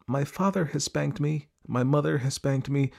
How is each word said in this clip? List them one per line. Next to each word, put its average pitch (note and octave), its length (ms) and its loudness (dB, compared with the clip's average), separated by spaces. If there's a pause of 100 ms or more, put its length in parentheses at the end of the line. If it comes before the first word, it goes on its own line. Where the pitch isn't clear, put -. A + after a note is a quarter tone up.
my C#3 180 0
father F#3+ 420 0
has C#3+ 180 -2
spanked D3 360 -2
me, D3 280 -2 (180)
my B2 180 0
mother D3 340 4
has C3 160 -2
spanked C3+ 340 -2
me, C3+ 300 2